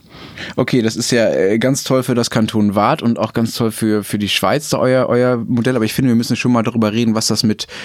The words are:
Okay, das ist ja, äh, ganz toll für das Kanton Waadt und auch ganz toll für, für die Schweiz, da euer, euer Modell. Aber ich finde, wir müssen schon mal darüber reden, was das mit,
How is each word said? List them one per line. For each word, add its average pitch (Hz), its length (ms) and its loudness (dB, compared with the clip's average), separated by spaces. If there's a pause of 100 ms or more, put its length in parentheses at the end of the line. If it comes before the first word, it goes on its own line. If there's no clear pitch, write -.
(560)
Okay, 127 260 0
das 110 140 0
ist - 160 -4
ja, 113 180 4
äh, 92 280 2
ganz 127 260 0
toll 131 200 0
für 131 100 -2
das 117 160 0
Kanton 107 460 0
Waadt 117 260 2
und 117 160 0
auch 110 160 -4
ganz 113 220 -2
toll 113 160 0
für, 107 320 0
für 104 160 -4
die 101 100 -2
Schweiz, 120 400 0
da 131 100 -2
euer, 127 280 2
euer 123 300 2
Modell. 120 380 0
Aber 110 100 0
ich 107 80 -2
finde, 127 160 2
wir 117 60 4
müssen 117 200 0
schon 123 160 0
mal 120 100 2
darüber 107 300 0
reden, 113 240 0
was 110 120 -2
das 107 160 -2
mit, 107 240 -2 (180)